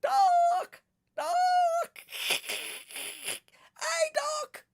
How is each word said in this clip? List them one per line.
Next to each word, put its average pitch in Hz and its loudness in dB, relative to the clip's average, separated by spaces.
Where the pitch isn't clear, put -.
Doc! - 2
Doc! 698 0
Hey, - -6
Doc! 605 -4